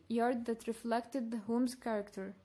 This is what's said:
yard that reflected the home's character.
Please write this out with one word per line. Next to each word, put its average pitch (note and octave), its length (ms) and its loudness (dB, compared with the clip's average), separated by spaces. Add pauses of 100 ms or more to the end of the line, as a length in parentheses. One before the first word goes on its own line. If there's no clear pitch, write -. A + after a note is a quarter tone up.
yard A#3 380 2
that A3+ 200 -2
reflected A#3 640 -2
the A3+ 100 -4
home's A#3+ 360 2
character. G#3 580 -4 (120)